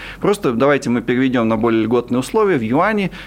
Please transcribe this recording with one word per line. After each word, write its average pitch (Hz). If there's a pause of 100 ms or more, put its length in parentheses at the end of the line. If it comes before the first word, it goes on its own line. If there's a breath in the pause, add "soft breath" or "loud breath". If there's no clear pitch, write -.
(200 loud breath)
Просто 180
давайте 135
мы 120
переведем 123
на 113
более 113
льготные 120
условия 190
в 113
юани". 180 (160 loud breath)